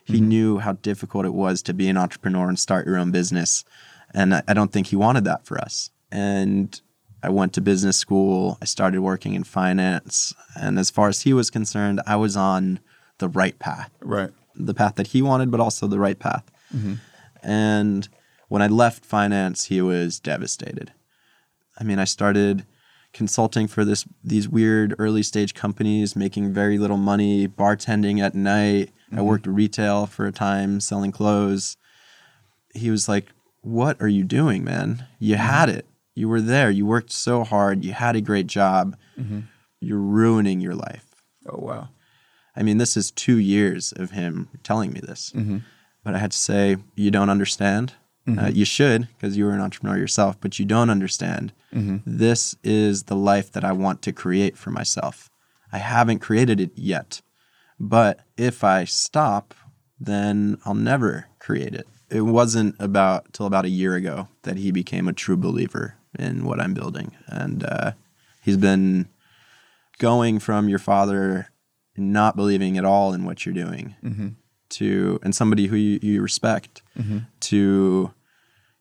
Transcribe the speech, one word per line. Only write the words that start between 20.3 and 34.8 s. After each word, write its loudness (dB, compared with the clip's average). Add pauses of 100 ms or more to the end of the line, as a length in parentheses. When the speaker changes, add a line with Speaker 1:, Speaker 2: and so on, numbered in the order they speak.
Speaker 1:
I -6
mean, 0
I 2
started 2 (460)
consulting 0
for 0
this, 0 (180)
these 0
weird 2
early 0
stage -2
companies, -2
making -2
very 2
little 0
money, 2
bartending 0
at 0
night. 2 (200)
I -8
Speaker 2:
Mm-hmm. -2
Speaker 1:
worked 0
retail 0
for -6
a -4
time, -2
selling -4
clothes. 0 (1000)
He -2
was -2
like, -2 (320)
"What 0
are 0
you 4
doing, 0
man? -4 (120)